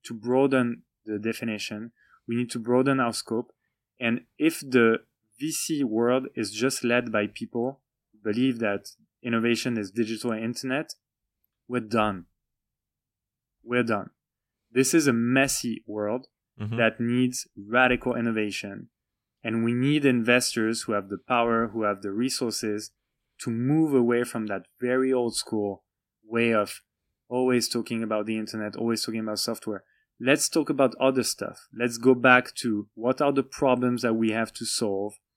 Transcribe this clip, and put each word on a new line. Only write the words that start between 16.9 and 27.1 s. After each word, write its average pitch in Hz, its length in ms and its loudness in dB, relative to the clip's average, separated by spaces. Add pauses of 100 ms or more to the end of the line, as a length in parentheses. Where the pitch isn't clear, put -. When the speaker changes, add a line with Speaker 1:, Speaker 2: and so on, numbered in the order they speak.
Speaker 1:
needs 123 560 0
radical 123 580 2
innovation. 110 760 -4 (540)
And 113 220 0
we 117 80 2
need 139 320 2
investors 117 800 2
who 113 100 -4
have 98 160 -2
the 101 80 -6
power, 117 520 0
who 110 160 -4
have 101 180 -2
the 101 100 -6
resources 110 800 -4 (500)
to 127 100 -8
move 139 440 2
away 120 300 4
from 117 240 -6
that 98 160 -6 (140)
very 131 320 0
old 120 260 0
school 101 480 -4 (380)
way 117 300 0
of 104 300 0 (480)